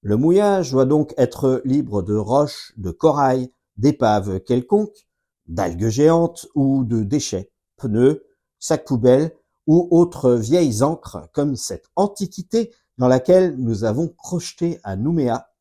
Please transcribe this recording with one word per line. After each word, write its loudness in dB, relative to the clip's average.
Le 0
mouillage 2
doit 4
donc 0
être 0
libre -2
de -2
roches, -2
de -6
corail, 0
d'épaves 0
quelconques, -2
d'algues -4
géantes 2
ou 0
de -2
déchets, -4
pneus, 0
sacs -4
poubelles 2
ou 4
autres 2
vieilles 0
ancres -6
comme -2
cette -12
antiquité -4
dans 2
laquelle 4
nous -2
avons -2
crocheté -8
à -8
Nouméa -2